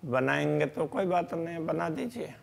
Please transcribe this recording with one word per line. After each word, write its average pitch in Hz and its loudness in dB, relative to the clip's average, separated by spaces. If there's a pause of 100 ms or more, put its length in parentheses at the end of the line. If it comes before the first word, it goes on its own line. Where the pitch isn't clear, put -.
बनाएंगे 147 2
तो 151 -2
कोई - 0
बात 175 2
नहीं, 165 -4
बना 170 0
दीजिए। 160 -6